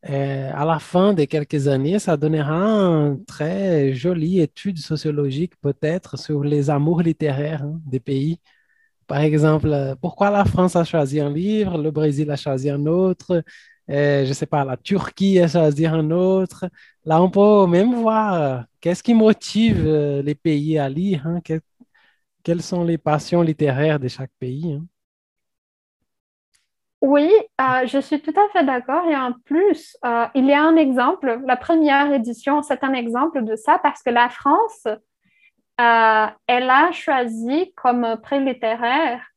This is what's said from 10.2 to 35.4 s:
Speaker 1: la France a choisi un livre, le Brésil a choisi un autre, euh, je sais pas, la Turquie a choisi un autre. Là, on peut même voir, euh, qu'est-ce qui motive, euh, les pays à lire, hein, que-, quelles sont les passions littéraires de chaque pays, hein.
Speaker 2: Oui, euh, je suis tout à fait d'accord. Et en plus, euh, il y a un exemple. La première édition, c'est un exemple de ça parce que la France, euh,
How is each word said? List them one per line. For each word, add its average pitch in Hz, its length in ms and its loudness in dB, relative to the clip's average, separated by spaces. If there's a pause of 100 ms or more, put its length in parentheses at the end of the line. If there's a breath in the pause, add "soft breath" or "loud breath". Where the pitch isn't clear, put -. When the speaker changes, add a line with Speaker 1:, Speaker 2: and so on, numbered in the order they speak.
Speaker 1:
la 202 160 2
France 180 300 0
a 170 80 2
choisi 151 360 -2
un 143 120 -2
livre, 185 500 -2
le 151 100 -2
Brésil 147 400 -2
a 143 60 -4
choisi 135 320 -4
un 143 160 -2
autre, 180 580 0 (460 soft breath)
euh, 143 360 2
je 135 80 -2
sais 143 120 -6
pas, 143 180 -2
la 131 140 -6
Turquie 190 600 0
a 170 80 4
choisi 156 400 2
un 160 240 -2
autre. 185 540 0 (380 soft breath)
Là, 160 180 2
on 185 100 4
peut 202 360 6
même 196 280 2
voir, 220 400 0
euh, 139 240 -2 (200)
qu'est-ce 175 220 -4
qui 240 140 2
motive, 220 720 4
euh, 147 340 0
les 143 140 -4
pays 156 420 -2
à 139 120 0
lire, 160 360 -4
hein, 170 180 -4
que-, 160 160 -4 (840)
quelles 170 180 -2
sont 175 220 -4
les 170 160 -2
passions 151 420 0
littéraires 151 580 0
de 127 100 -6
chaque 135 300 -14
pays, 143 340 -8
hein. 151 120 -10 (2250)
Speaker 2:
Oui, 285 300 4 (300)
euh, 254 240 0
je 269 140 -2
suis 285 220 -4
tout 311 140 -6
à 415 160 2
fait 349 140 2
d'accord. 269 420 -2
Et 311 80 0
en 262 160 -4 (140)
plus, 330 580 0
euh, 233 300 0
il 262 120 2
y 277 80 4
a 294 100 4
un 320 120 4
exemple. 262 680 0
La 254 100 0
première 294 560 2
édition, 277 520 -2
c'est 277 200 -4
un 269 100 -2
exemple 254 520 -2
de 220 100 -4
ça 240 280 0
parce - 180 -2
que - 80 -4
la 240 200 2
France, 349 580 0
euh, 220 1400 0 (200)